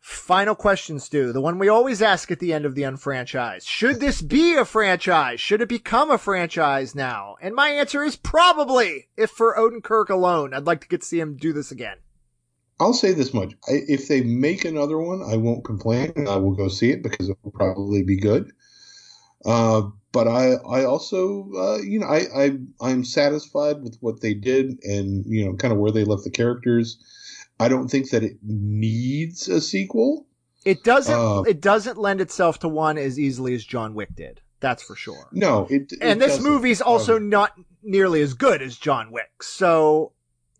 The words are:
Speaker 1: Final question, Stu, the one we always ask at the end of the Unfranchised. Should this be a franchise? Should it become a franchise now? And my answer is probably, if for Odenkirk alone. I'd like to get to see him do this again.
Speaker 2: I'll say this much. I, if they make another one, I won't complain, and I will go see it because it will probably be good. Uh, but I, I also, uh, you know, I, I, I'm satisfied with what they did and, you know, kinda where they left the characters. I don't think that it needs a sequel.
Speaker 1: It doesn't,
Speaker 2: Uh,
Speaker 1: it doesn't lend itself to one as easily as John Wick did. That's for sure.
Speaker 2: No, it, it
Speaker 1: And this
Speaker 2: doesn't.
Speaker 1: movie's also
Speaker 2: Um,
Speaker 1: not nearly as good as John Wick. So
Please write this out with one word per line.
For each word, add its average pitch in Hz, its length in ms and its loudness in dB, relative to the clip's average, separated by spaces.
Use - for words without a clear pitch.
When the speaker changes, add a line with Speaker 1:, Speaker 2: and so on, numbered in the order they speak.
Speaker 1:
Final 196 560 0
question, 185 420 0
Stu, 127 340 -2
the 131 80 -2
one 165 200 -2
we 196 80 4
always 226 340 4
ask 196 300 2
at 165 80 -6
the 175 120 -2
end 151 120 -2
of 139 100 -4
the 143 80 -4
Unfranchised. 127 840 -6
Should 240 340 -2
this 285 200 -2
be 311 360 4
a 247 80 4
franchise? 175 760 0
Should 214 200 0
it 233 80 -2
become 247 420 0
a 240 80 2
franchise 147 760 -2
now? 113 460 -8
And 196 140 -8
my 285 140 2
answer 285 340 -2
is 294 140 -4
probably, 262 1000 2
if 214 140 0
for 226 260 2
Odenkirk 220 540 0
alone. 175 440 0
I'd 143 120 -4
like 226 140 0
to - 80 -20
get 175 140 -4
to - 40 -14
see 170 140 -2
him 151 160 -6
do 151 160 -4
this 147 180 -6
again. 107 280 -12
Speaker 2:
I'll 196 140 6
say 196 180 2
this 143 200 0
much. 95 220 -2
I, 131 60 2
if 139 220 0
they 135 140 2
make 127 420 0
another 156 340 -2
one, 175 240 -4
I 110 140 -2
won't 117 280 0
complain, 117 520 -2
and 147 120 -2
I 101 80 0
will 95 200 2
go 98 100 -2
see 113 240 2
it - 140 -2
because 95 240 -6
it 98 160 -4
will 104 80 -12
probably 101 500 0
be 95 160 2
good. 107 320 2
Uh, 113 380 2
but 117 160 2
I, 127 280 4
I 123 300 -2
also, 190 720 -2
uh, 202 220 0
you 208 220 -4
know, 196 60 -4
I, 156 200 0
I, 139 140 0
I'm 127 240 0
satisfied 147 800 -2
with 117 180 -14
what 113 200 -6
they 107 140 -2
did 127 500 -2
and, 98 420 -4
you 110 180 0
know, 95 100 -4
kinda 113 220 0
where 104 160 2
they 107 120 2
left 101 200 -2
the - 60 -8
characters. 120 680 0
I 117 100 4
don't 127 200 0
think 135 220 -2
that 113 140 2
it - 180 -6
needs 110 1040 -2
a 175 120 2
sequel. 226 680 -2
Speaker 1:
It 190 200 0
doesn't, 240 300 4
Speaker 2:
Uh, - 280 2
Speaker 1:
it 185 180 0
doesn't 214 380 0
lend 196 220 0
itself 175 400 0
to 170 80 -4
one 156 300 0
as 135 200 -4
easily 131 360 -2
as 113 100 -6
John 110 300 -6
Wick 101 200 -10
did. 71 260 -16
That's 127 220 -4
for - 140 -18
sure. - 360 -18
Speaker 2:
No, 123 380 2
it, 139 220 0
it - 80 -14
Speaker 1:
And 226 200 2
this 262 160 4
Speaker 2:
doesn't. 285 140 0
Speaker 1:
movie's 247 300 2
also 226 360 2
Speaker 2:
Um, 208 120 -2
Speaker 1:
not 202 260 2
nearly 190 400 2
as 139 120 -2
good 135 280 2
as 131 140 -12
John 120 360 -2
Wick. 113 300 -12
So 160 720 2